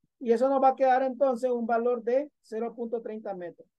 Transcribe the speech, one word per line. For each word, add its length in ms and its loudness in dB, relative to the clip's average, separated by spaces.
Y 120 0
eso 160 4
nos 140 2
va 80 8
a 60 0
quedar 280 4
entonces 460 0
un 160 -2
valor 380 0
de 280 0
cero 340 -8
punto 260 -6
treinta 320 -10
metros. 340 -14